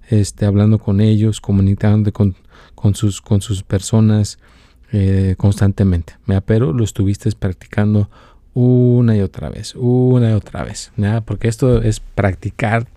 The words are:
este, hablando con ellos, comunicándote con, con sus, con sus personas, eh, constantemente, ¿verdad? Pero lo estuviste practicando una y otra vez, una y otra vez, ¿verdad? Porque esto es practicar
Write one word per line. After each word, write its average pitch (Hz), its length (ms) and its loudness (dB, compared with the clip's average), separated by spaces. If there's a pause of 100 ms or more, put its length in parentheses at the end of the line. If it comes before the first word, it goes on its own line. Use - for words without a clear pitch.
este, 104 380 0
hablando 104 320 4
con 101 200 -2
ellos, 107 400 2
comunicándote 101 720 0
con, 101 240 0 (380)
con 101 220 0
sus, 101 260 -4
con 101 200 0
sus 98 200 -6
personas, 107 800 0 (540)
eh, 95 440 0
constantemente, 98 880 0
¿verdad? 98 200 0
Pero 113 280 0
lo 120 100 0
estuviste 98 460 -2 (100)
practicando 104 720 -2 (440)
una 123 640 2
y 101 60 0
otra 82 280 -6
vez, - 280 -14
una 123 540 2
y - 20 2
otra - 320 -6
vez, - 320 -16
¿verdad? 110 280 -2
Porque 110 220 -6
esto 117 340 2
es 107 200 -2
practicar 107 840 -4 (120)